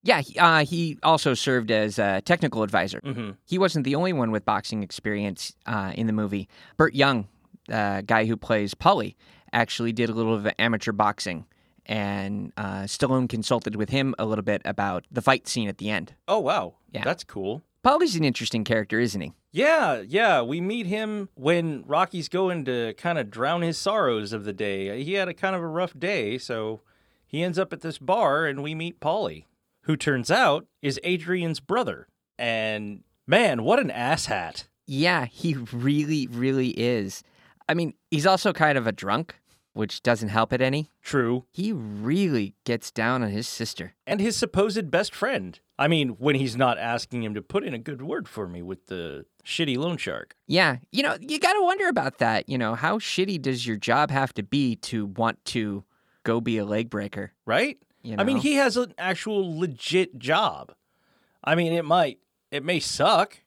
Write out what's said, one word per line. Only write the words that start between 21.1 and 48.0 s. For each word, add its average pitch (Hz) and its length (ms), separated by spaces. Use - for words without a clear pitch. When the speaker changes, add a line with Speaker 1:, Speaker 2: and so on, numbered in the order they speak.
Speaker 2:
when 156 500
Rocky's 165 440
going 180 360
to 117 320
kinda 165 280
drown 127 360
his 170 160
sorrows 123 540
of 107 140
the 104 80
day. 101 500
He 165 100
had 196 140
a 170 60
kind 190 220
of 180 60
a 165 60
rough 165 300
day, 131 400
so 110 440
he 156 160
ends 180 160
up 190 140
at - 80
this 165 180
bar, 160 480
and 139 160
we 156 100
meet 165 280
Paulie, 147 440
who 156 160
turns 135 340
out 180 340
is 135 220
Adrian's 170 560
brother. 175 480
And, 110 640
man, 156 360
what 208 160
an 196 100
asshat. 120 760
Speaker 1:
Yeah, 151 380
he 151 300
really, 135 720
really 127 420
is. 110 520
I 160 60
mean, 165 200
he's 151 160
also 190 280
kind 151 240
of 117 100
a 110 60
drunk, 107 420
which 107 300
doesn't 113 260
help 110 240
it 127 80
any. 139 280
Speaker 2:
True. 127 500
Speaker 1:
He 202 220
really 117 800
gets 117 280
down 120 320
on 104 60
his 107 180
sister. - 460
Speaker 2:
And 202 140
his 214 160
supposed 196 540
best 190 240
friend. 123 440
I 143 80
mean, 151 220
when 139 160
he's 131 200
not 123 220
asking 117 460
him 107 100
to 104 80
put - 220
in 175 100
a 117 60
good 127 220